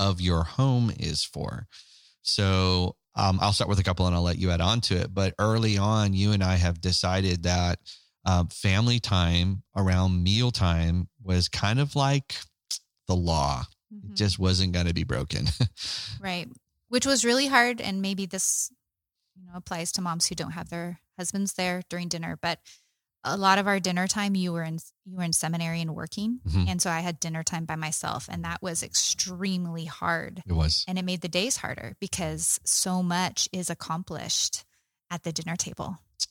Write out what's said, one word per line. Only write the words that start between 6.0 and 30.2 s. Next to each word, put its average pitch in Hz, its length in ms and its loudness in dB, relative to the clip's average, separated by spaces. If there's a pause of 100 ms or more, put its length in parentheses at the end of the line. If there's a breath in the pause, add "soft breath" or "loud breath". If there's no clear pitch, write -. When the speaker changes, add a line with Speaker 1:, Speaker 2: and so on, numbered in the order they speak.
Speaker 1:
you 101 180 4
and 98 100 4
I 92 140 4
have 87 240 2
decided 90 640 0
that, 87 340 2 (480 loud breath)
uh, 87 240 4
family 113 500 2
time 90 640 2 (140)
around 92 460 4
mealtime 90 840 2 (140)
was 90 260 2
kind 107 300 0
of 143 160 0
like 139 420 0 (680)
the 92 80 2
law. 78 480 0 (320)
Speaker 2:
Mm-hmm. 139 180 -14
Speaker 1:
It - 40 -12
just 101 220 2
wasn't 92 340 2
gonna 87 220 2
be 85 100 0
broken. - 480 -2
<laughs> - 680 -4
Speaker 2:
Right. 180 280 -6 (400)
Which 247 180 2
was 262 180 2
really 262 220 4
hard. 247 360 4
And 196 180 -2
maybe 196 240 -2
this, - 460 -2 (680)
you 185 100 -20
know, 180 100 -20
applies 170 360 -6
to - 80 -2
moms 170 260 0
who 175 80 -4
don't 160 180 -6
have 170 180 -8
their 170 300 -8 (180)
husbands 196 360 -2
there 180 360 -2
during 175 180 -6
dinner, 165 320 -8
but 170 200 -2 (640 loud breath)
a 147 120 -2
lot 196 220 4
of 196 80 2
our 196 140 4
dinner 180 260 0
time, 202 280 0
you 180 180 0
were 165 100 -2
in, 160 160 -4 (260)
you 185 120 -14
were 180 60 -2
in 170 120 0
seminary 165 480 -2
and 160 120 -4
working. 220 540 -4
Speaker 1:
Mm-hmm. 87 200 2
Speaker 2:
And 180 140 0
so 185 80 0
I 165 100 0
had 175 200 -4
dinner 160 220 -4
time 165 240 -4
by 156 100 -6
myself, 156 540 -4
and 175 140 -8
that 170 180 -8
was 170 200 -4
extremely 180 1040 -2
hard. 165 600 -4